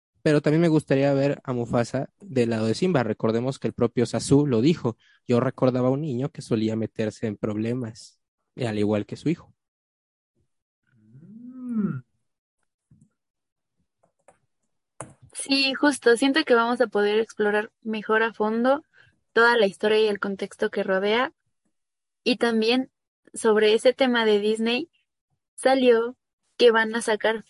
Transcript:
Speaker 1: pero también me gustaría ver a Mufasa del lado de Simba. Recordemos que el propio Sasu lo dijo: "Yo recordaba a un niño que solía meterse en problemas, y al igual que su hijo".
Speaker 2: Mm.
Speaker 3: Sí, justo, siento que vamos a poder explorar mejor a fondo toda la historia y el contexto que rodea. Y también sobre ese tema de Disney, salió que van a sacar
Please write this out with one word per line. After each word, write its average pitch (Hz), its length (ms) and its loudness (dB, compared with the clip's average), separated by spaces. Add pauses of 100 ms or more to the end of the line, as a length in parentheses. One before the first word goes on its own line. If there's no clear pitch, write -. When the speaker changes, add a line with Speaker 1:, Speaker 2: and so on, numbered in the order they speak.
(240)
Speaker 1:
pero 147 180 2
también 156 200 2
me 170 80 4
gustaría 143 440 2
ver 139 320 0
a 131 80 -6
Mufasa 120 560 -2 (120)
del 123 300 -2
lado 110 160 -2
de 110 80 0
Simba. 175 280 0
Recordemos 113 560 -4
que - 80 -6
el 107 60 -6
propio 120 320 -2
Sasu 139 420 0
lo 117 140 0
dijo: 131 360 0 (300)
"Yo 120 140 2
recordaba 127 480 0
a - 20 2
un 135 100 -2
niño 139 300 -6
que - 120 -20
solía 110 340 -2
meterse 110 500 -6
en 104 100 -6
problemas, 110 800 -8 (360)
y 131 100 -8
al 107 140 -4
igual 104 260 -2
que - 120 -14
su - 120 -4
hijo". - 240 -6 (1400)
Speaker 2:
Mm. 196 1040 -8 (3250)
Speaker 3:
Sí, 269 400 -2
justo, 254 440 2
siento 277 260 2
que 254 120 2
vamos 233 260 2
a 240 60 0
poder 208 320 0
explorar 214 520 -2 (100)
mejor 220 420 -2
a 226 100 -2
fondo 233 500 0 (500)
toda 233 240 4
la 220 100 4
historia 214 340 0
y 220 60 2
el 208 120 -4
contexto 202 500 -6
que 196 140 -4
rodea. 202 500 0 (920)
Y 240 140 0
también 233 540 0 (420)
sobre 214 420 2
ese 247 180 4
tema 240 320 0
de 208 140 4
Disney, 220 500 -2 (680)
salió 247 600 2 (400)
que 240 140 6
van 220 240 2
a 233 60 -4
sacar 214 480 -2